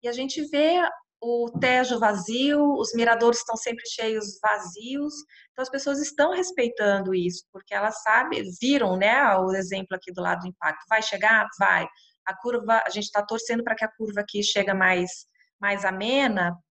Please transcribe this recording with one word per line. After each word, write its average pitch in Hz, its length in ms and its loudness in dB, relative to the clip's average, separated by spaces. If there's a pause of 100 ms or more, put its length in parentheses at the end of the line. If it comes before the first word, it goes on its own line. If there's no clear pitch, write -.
e 240 60 -6
a 240 40 -4
gente 269 360 -6
vê 311 320 4 (400)
o 240 380 -2
Tejo 254 400 2
vazio, 254 760 2
os - 200 -2
miradouros 233 440 4
estão 226 180 -6
sempre 233 320 -8
cheios, 220 520 -4
vazios, 226 760 -4 (360)
então 254 120 -8
as 262 80 -6
pessoas 277 300 -4
estão 294 320 2
respeitando 220 840 0
isso, 180 380 -2
porque 196 220 -14
elas 214 280 -2
sabem, 220 420 2 (160)
viram, 240 360 2
né, 214 420 4
o 185 140 0
exemplo 190 440 -4
aqui 185 160 -12
do 180 100 -8
lado 175 200 -2
do 180 60 -8
impacto, 160 400 -6
vai 220 140 2
chegar? 214 460 2 (100)
Vai. 180 280 2 (400)
A 190 100 -6
curva, 226 500 0
a - 40 -4
gente 208 200 -6
tá 208 140 0
torcendo 226 400 -4
pra 226 100 0
que 220 100 -4
a 220 120 -6
curva 208 240 -4
aqui 208 240 -4
chegue 196 300 0
mais, 185 360 2 (500)
mais 202 240 -2
amena 196 680 0 (160)